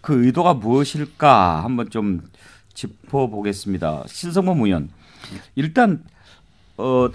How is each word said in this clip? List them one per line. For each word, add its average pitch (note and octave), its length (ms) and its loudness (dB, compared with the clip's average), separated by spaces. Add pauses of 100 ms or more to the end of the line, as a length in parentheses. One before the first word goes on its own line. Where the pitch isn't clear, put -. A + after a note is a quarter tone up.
그 B2+ 240 2
의도가 E3 300 2
무엇일까 B2+ 1080 2
한번 A#2 280 -4
좀 G2+ 320 -4 (520)
짚어보겠습니다. G2 1300 -4
신성범 F3 560 -2
의원, E2+ 240 0 (680)
일단 D#3+ 480 0 (760)
어, B2+ 380 2